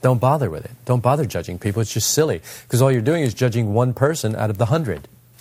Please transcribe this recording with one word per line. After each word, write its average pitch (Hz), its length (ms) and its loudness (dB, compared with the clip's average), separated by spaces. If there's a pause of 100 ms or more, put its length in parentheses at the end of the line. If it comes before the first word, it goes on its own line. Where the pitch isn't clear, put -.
Don't 127 180 2
bother 131 300 2
with 78 140 -8
it. - 80 -16 (140)
Don't 123 180 0
bother 143 220 2
judging 90 340 -6
people. 104 220 -2
It's 107 120 -4
just - 180 -2
silly. 135 300 0 (280)
'Cause 120 120 2
all 135 100 6
you're 123 100 2
doing 156 220 2
is 117 100 0
judging 113 400 0
one 120 200 2
person 135 420 0
out 110 140 -2
of 101 80 -4
the 113 100 2
hundred. 120 420 -2 (320)